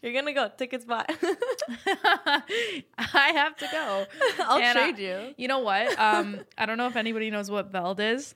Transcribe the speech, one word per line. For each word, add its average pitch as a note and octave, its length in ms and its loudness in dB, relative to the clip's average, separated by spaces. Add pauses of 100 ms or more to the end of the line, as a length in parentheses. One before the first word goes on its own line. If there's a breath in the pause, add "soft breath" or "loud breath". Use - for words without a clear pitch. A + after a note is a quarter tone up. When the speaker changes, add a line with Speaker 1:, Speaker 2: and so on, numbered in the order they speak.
Speaker 1:
You're A#3 120 -6
gonna C#4 180 -2
go. C4 260 0
Tickets B3 280 -6
bought. A#3 240 -4
<laughs> D#4+ 120 -2
Speaker 2:
<laughs> G4 680 -4
I E4 1400 2
have D4+ 240 2
to D4 120 -6
go. G#3+ 360 -2 (180)
Speaker 1:
<laughs> A#4 220 2
I'll B3+ 140 6
Speaker 2:
And A#3+ 200 4
I, A#3 140 4
Speaker 1:
trade G#3+ 60 -10
you. G3 360 -6
Speaker 2:
you B3 140 -6
know C4+ 100 2
what? A3+ 400 0
Um, G#3 400 2 (100)
<laughs> - 80 -20
I A3 80 -2
don't A3 120 -4
know B3 100 0
if A#3+ 80 -4
anybody A3 360 -2
knows G3+ 200 -4
what G3 180 -4
Veld F#3 300 -4
is. A#3 360 -2